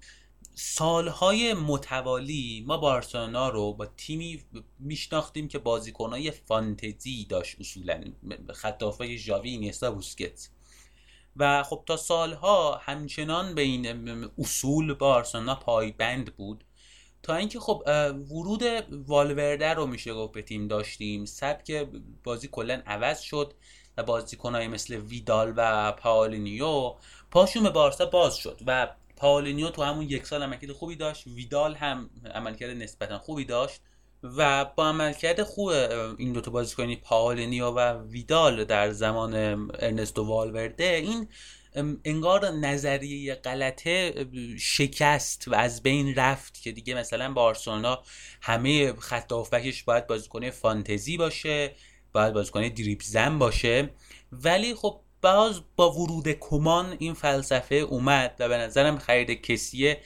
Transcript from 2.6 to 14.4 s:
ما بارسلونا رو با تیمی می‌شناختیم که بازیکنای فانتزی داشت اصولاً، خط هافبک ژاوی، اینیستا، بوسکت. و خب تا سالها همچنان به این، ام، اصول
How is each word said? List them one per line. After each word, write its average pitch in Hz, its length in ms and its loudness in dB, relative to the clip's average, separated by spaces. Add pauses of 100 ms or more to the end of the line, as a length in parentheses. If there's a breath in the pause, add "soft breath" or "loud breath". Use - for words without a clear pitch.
ما 151 100 0
بارسلونا 123 720 0
رو 104 240 -2
با 104 140 -10
تیمی 160 560 -10 (360)
می‌شناختیم 151 720 -6
که 147 100 -8
بازیکنای 117 720 -4
فانتزی 110 960 -4
داشت 92 360 -4
اصولاً، 87 440 -8 (500)
خط 110 280 -6
هافبک 120 340 -6
ژاوی، 104 340 -4
اینیستا، 107 400 -4
بوسکت. - 580 -10 (880 soft breath)
و 143 260 4
خب 147 240 -8
تا 160 100 0
سالها 165 880 2
همچنان 156 680 -4
به 147 80 0
این، 127 260 0
ام، 117 500 -8
اصول 147 560 0